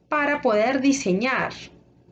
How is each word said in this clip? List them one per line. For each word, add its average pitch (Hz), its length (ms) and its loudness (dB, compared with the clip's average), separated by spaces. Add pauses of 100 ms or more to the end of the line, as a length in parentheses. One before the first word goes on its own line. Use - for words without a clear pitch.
para 294 320 0
poder 240 400 2
diseñar 226 720 0 (600)